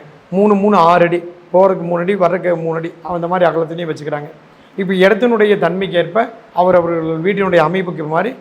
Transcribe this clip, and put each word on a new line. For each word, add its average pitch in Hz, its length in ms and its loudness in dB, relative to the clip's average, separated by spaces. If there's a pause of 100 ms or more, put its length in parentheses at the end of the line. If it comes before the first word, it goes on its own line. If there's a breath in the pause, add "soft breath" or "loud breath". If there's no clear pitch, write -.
(320)
மூணு, 202 240 2
மூணு, 202 220 2
ஆறு 170 280 4
அடி, 170 180 -2 (300)
போகிறதுக்கு 185 280 4
மூணு 170 200 -4
அடி, 190 140 -2
வர்றதுக்கு 175 400 0
மூணு 165 220 -4
அடி, 165 140 -8 (120)
அந்த 170 240 -6
மாதிரி 175 240 0
அகலத்தினையும் 160 440 -4
வச்சுக்கிறாங்க. 147 340 -10 (480 soft breath)
இப்போ 196 160 -4
இடத்தினுடைய 208 640 2
தன்மைக்கு 180 400 -2
ஏற்ப 170 320 0 (240)
அவர் 180 220 4
அவர்கள் 170 280 2
வீட்டினுடைய 175 600 0
அமைப்புக்கு 170 440 -4
மாதிரி 185 340 -4